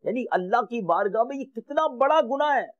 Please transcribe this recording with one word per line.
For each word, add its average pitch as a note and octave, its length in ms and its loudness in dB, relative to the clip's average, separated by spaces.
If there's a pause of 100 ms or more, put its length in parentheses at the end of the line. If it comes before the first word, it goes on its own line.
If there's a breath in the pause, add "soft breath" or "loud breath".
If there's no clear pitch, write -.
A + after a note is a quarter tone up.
यानी A#3 180 -2
अल्लाह F#3+ 380 0
की A#3 200 -6
बारगाह F#3 420 0
में C4+ 120 -6
ये C4+ 80 -8
कितना D4 440 -4
बड़ा C#4 320 4
गुनाह C#4 320 0
है। A3+ 280 -2